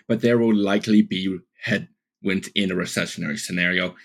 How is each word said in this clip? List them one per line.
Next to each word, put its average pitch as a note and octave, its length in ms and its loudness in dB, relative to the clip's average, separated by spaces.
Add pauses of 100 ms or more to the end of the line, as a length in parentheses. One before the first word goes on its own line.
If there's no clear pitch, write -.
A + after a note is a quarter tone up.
but G#2+ 140 -2
there A#2+ 160 4
will A2+ 180 4
likely G#2+ 460 4
be F#2+ 360 -2 (240)
headwinds - 920 -4
in G2 160 0
a F2+ 60 -2
recessionary F2 640 -4
scenario. F2+ 640 -2